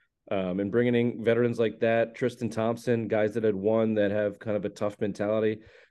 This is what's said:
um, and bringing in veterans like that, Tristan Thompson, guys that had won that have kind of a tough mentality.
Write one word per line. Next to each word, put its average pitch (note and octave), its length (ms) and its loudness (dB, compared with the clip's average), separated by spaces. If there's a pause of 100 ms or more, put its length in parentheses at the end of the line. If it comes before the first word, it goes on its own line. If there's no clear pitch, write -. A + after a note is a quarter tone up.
(300)
um, F#2+ 300 -2
and G2 100 -2
bringing A#2+ 240 2
in A#2 300 0
veterans A#2 340 2
like A2 220 0
that, A2+ 340 2
Tristan A#2+ 360 -4
Thompson, A2+ 580 -2
guys G#2+ 260 0
that A2+ 100 -2
had G#2+ 100 2
won A2 400 2
that G#2 160 2
have G#2 280 -2
kind G#2+ 180 -4
of G2+ 100 -4
a - 20 -4
tough G#2 320 -6
mentality. A2 600 -2 (300)